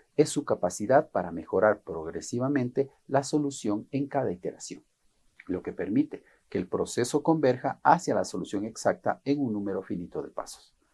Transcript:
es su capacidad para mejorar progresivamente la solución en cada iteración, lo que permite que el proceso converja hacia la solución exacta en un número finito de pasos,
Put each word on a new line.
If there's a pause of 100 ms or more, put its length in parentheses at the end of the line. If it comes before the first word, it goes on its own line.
(160)
es
su
capacidad
para
mejorar
progresivamente (180)
la
solución
en
cada
iteración, (640)
lo
que
permite (240)
que
el
proceso
converja
hacia
la
solución
exacta
en
un
número
finito
de
pasos, (200)